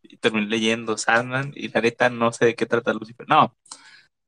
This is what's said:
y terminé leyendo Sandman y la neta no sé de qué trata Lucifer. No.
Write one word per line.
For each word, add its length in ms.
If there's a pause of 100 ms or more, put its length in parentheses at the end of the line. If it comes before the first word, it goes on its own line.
y 140
terminé 320
leyendo 500
Sandman 560
y 140
la 120
neta 300
no 220
sé 140
de 100
qué 100
trata 260
Lucifer. 360
No. 280 (720)